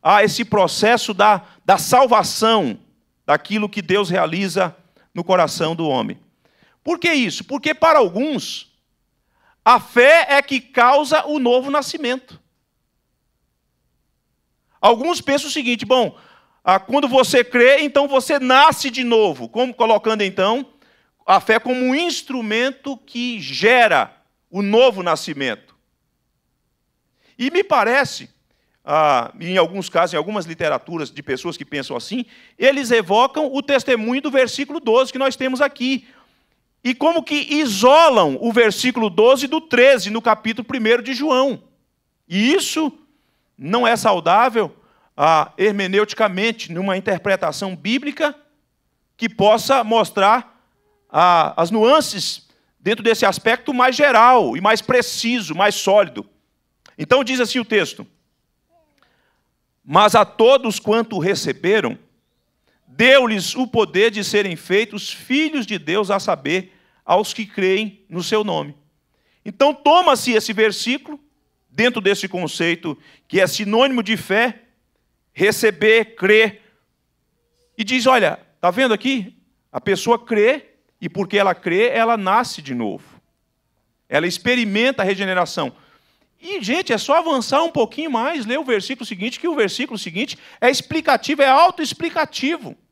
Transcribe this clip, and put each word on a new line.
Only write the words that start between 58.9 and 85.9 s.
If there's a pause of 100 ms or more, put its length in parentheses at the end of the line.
"Mas
a
todos
quanto
receberam, (880)
deu-lhes
o
poder
de
serem
feitos
filhos
de
Deus,
a
saber, (300)
aos
que
creem
no
seu
nome." (680)
Então
toma-se
esse
versículo, (520)
dentro
desse
conceito (320)
que
é
sinônimo
de
fé, (680)
receber,
crer, (1160)
e
diz,
"Olha, (220)
tá
vendo
aqui? (340)
A
pessoa
crê, (340)
e
porque
ela
crê,
ela
nasce
de
novo. (880)
Ela
experimenta
a
regeneração." (680)